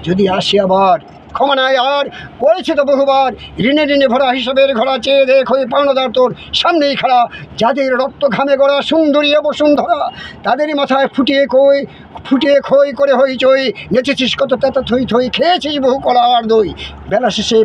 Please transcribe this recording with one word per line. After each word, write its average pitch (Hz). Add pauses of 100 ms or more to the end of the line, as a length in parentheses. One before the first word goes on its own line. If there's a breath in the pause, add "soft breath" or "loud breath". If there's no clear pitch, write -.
যদি 185
আসি 190
আবার, 190 (340)
ক্ষমা 277
নাই 262
আর, 277 (340 loud breath)
করেছে 320
তো 285
বহুবার, 269 (280 loud breath)
ঋণে 277
ঋণে 277
ভরা 254
হিসাবের 269
ঘোড়া, 262
চেয়ে 269
দেখ 254
ওই 269
পাওনাদার 269
তোর 247 (200 loud breath)
সামনেই 302
খাড়া, 247 (300 loud breath)
যাদের 262
রক্ত 262
ঘামে 277
গড়া 277
সুন্দরী 294
এ 294
বসুন্ধরা, 294 (320 loud breath)
তাদেরই 285
মাথায় 269
ফুটিয়ে 277
কই, 277 (400 loud breath)
ফুটিয়ে 277
খই 277
করে 277
হইচই, 262 (280 loud breath)
নেচেছিস 254
কত 269
তেতা 262
থই 240
থই, 208
খেয়েছিস 294
বহু 262
কলা 247
আর 240
দই, 220 (400 loud breath)
বেলা 240
শেষে 214